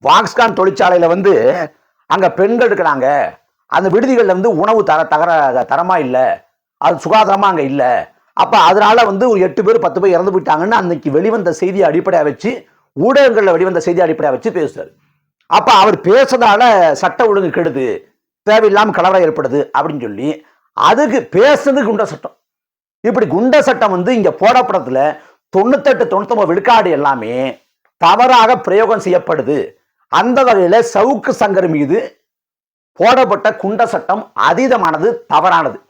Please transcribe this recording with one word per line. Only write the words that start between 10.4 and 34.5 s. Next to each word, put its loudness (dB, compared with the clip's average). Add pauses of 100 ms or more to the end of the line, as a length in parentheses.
அன்னைக்கு -4
வெளிவந்த 0
செய்தியை -2
அடிப்படையா 0
வச்சு, -4 (460)
ஊடகங்கள்ல 2
வெளிவந்த 0
செய்தி -2
அடிப்படையா 0
வச்சு -4
பேசுறாரு. -8 (600)
அப்ப 2
அவர் 4
பேசுறதால 2 (300)
சட்ட -2
ஒழுங்கு 0
கெடுது, -4 (600)
தேவையில்லாம 2
கலவரம் 2
ஏற்படுது -2 (180)
அப்படின்னு -4
சொல்லி -8 (480)
அதுக்கு 0 (140)
பேசுனது 2
குண்டர் -4
சட்டம். -18 (680)
இப்படி 0
குண்டர் 0
சட்டம் 0
வந்து -2
இங்க 0
போடப்படத்துல 0 (520)
தொண்ணூத்தெட்டு, 0
தொண்ணூத்தொன்பது -2
விழுக்காடு 0
எல்லாமே -2 (680)
தவறாக 4
பிரயோகம் 0
செய்யப்படுது. -2 (540)
அந்த 0
வகையில 2
சவுக்கு -2
சங்கர் 0
மீது -2 (1000)
போடப்பட்ட 2
குண்டர் -4
சட்டம் -6 (280)